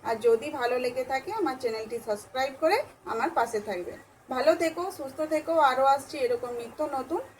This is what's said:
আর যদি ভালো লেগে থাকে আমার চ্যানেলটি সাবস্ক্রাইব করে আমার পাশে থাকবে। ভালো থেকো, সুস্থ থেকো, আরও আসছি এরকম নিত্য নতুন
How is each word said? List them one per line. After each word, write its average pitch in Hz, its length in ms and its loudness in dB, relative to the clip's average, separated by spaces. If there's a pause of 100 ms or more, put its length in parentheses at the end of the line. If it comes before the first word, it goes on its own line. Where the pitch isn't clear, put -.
আর 226 80 0 (100)
যদি 233 220 6 (120)
ভালো 240 160 0 (100)
লেগে 247 260 -2
থাকে 269 180 -2 (100)
আমার 302 220 0
চ্যানেলটি 220 360 -4 (100)
সাবস্ক্রাইব 254 460 -2 (100)
করে 359 140 4 (340)
আমার 254 260 0
পাশে 226 300 0
থাকবে। 180 260 -6 (400)
ভালো 269 180 4 (100)
থেকো, 330 220 0 (140)
সুস্থ 269 220 -10 (140)
থেকো, 311 200 -2 (180)
আরও 262 140 4 (100)
আসছি 277 200 -8 (100)
এরকম 240 260 -2 (100)
নিত্য 226 180 -12 (180)
নতুন 330 240 -4 (180)